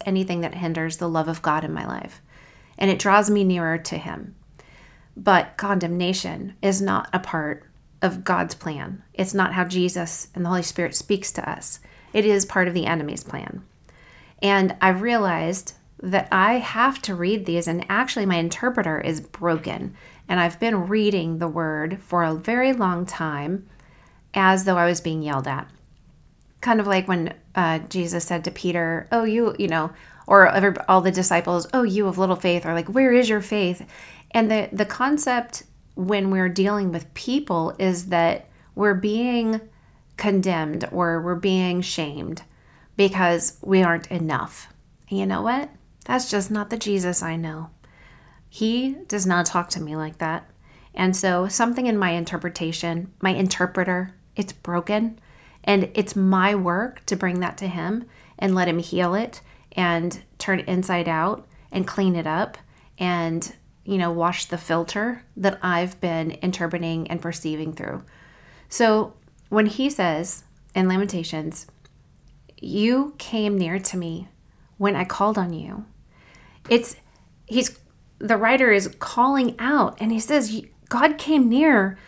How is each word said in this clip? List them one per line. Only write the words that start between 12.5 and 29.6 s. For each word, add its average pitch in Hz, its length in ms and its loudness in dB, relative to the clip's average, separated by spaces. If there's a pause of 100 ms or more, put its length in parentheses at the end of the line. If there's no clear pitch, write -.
of 175 80 -2
the 170 100 -2
enemy's 156 380 -4
plan. - 400 -12 (760)
And 196 420 2
I've 185 200 4
realized 190 720 -2 (260)
that 185 320 0
I 208 280 4
have 247 440 0
to 196 120 -4
read 185 320 -2
these, 170 200 0
and 170 220 -4
actually 220 380 0
my 180 80 4
interpreter 170 680 -2
is 156 180 -2
broken. - 760 -4 (340)
And 180 100 2
I've 170 200 0
been 214 280 0
reading 196 520 0
the 170 80 -2
word 160 560 -4
for 175 200 0
a 160 120 0
very 247 360 0
long 185 360 0
time 156 600 -6 (680)
as 190 300 4
though 185 120 4
I 170 100 4
was 175 120 2
being 160 220 -4
yelled 143 260 -2
at. 135 220 -6 (880)
Kind 233 200 2
of 202 80 0
like 185 200 2
when, 175 280 -2 (180)
uh, 165 240 2 (100)
Jesus 170 380 -4
said 170 200 -2
to 185 60 -4
Peter, 170 600 -2
"Oh, 226 140 2
you," 226 340 2
you 202 80 0